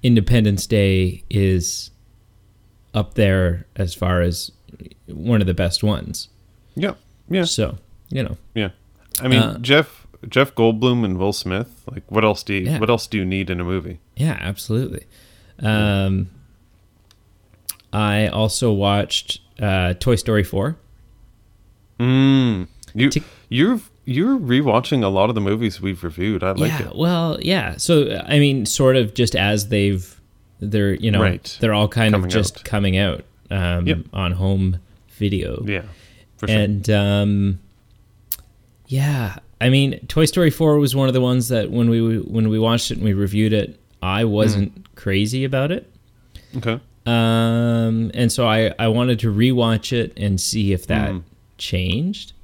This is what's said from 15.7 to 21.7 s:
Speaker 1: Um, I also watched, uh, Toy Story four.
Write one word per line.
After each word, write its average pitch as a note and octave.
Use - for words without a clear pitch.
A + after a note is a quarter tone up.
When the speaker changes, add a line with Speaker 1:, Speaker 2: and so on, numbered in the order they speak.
Speaker 1:
Um, F#2+
I G#2
also A2
watched, G2+
uh, F#2
Toy A#2+
Story G#2+
four. G#2